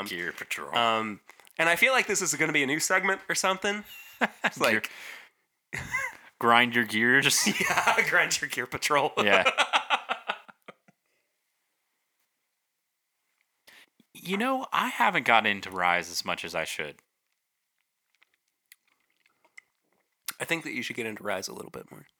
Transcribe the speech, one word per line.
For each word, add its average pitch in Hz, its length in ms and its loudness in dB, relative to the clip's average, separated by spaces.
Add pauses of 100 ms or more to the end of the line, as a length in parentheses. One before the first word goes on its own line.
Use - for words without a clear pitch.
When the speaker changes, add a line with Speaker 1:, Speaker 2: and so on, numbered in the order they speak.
Speaker 1:
Ah, - 20 -6
Gear 90 340 -8
Patrol. 73 400 -8
Speaker 2:
Um, 110 440 0 (380)
and 160 80 2
I 170 100 4
feel 254 180 4
like 233 120 2
this 196 140 -2
is 160 140 -2
gonna 156 180 0
be 147 100 2
a 131 40 2
new 147 120 -2
segment 190 520 0
or 170 40 -2
something. 202 500 -2 (360)
Speaker 1:
<laughs> - 240 -4
Speaker 2:
It's - 140 -2
Speaker 1:
Gear 143 160 2
Speaker 2:
like - 160 -2 (1500)
Speaker 1:
Grind 117 360 6
your 120 100 4
gears. 123 640 4
Speaker 2:
<laughs> - 120 -2
Yeah, 185 500 2
grind 160 280 2
your 143 120 -6
Gear 123 160 -6
Patrol. 143 500 0
Speaker 1:
Yeah. 95 400 4
Speaker 2:
<laughs> 285 60 2 (4000)
Speaker 1:
You 185 240 -6
know, 262 360 -2
I 214 160 0
haven't 196 380 0
got 110 200 6
into 98 240 -2
ryes 87 400 0
as - 140 -6
much 90 200 -6
as 82 100 -10
I 80 100 -2
should. 76 320 -8 (3500)
Speaker 2:
I - 40 -4
think 165 200 -4
that 143 80 -8
you 120 100 -6
should 120 140 -8
get 117 100 -6
into 107 160 -8
ryes 98 260 -4
a - 60 -10
little - 160 -12
bit - 200 -16
more. - 160 -20 (140)